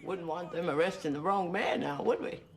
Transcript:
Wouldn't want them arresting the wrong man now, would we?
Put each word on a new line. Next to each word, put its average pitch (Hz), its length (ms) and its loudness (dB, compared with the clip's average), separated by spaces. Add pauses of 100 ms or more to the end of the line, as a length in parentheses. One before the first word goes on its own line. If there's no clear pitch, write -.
Wouldn't 180 240 -4
want 170 240 -4
them 175 180 -2
arresting 160 440 2
the 143 80 -2
wrong 190 300 2
man - 300 2
now, - 200 -2
would - 200 2
we? - 180 -4 (180)